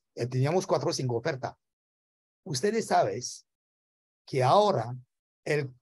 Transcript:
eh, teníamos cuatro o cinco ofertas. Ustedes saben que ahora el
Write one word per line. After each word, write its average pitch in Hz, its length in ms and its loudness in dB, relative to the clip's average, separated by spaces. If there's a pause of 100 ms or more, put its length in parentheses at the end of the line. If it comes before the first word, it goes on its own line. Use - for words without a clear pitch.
(140)
eh, - 120 -4
teníamos 139 400 0
cuatro 156 240 0
o - 20 0
cinco 127 240 -2
ofertas. 123 380 -4 (880)
Ustedes 208 420 -2
saben 165 340 2 (1040)
que 131 160 -2
ahora 156 540 4 (480)
el 147 380 -2